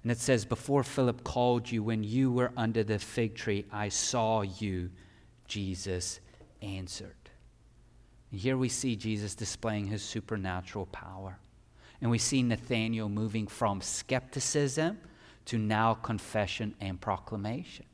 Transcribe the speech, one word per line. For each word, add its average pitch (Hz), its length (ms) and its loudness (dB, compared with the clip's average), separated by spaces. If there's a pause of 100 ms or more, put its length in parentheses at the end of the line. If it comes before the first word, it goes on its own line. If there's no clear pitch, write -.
And 120 80 2
it 120 60 0
says, 117 260 4
"Before 139 400 2
Philip 123 400 0
called 123 440 2
you, 117 140 0
when 110 220 0
you 127 260 4
were 123 260 2
under 113 280 2
the 104 160 2
fig 110 340 -2
tree, 104 380 0
I 104 160 -2
saw 110 540 2
you," 95 480 -2 (580)
Jesus 92 720 -4 (400)
answered. 95 680 -10 (1000)
And 101 100 -6
here 131 160 4
we 127 140 4
see 120 260 0
Jesus 104 380 -2
displaying 107 520 -2
his 101 160 -2
supernatural 95 840 -4
power. 95 520 -12 (640)
And 117 100 2
we 120 60 4
see 131 260 4
Nathanael 113 680 0
moving 107 360 0
from 101 360 0
skepticism 143 1160 0 (460)
to 117 140 -2
now 110 340 6
confession 107 880 -2
and 95 180 -4
proclamation. 107 960 -4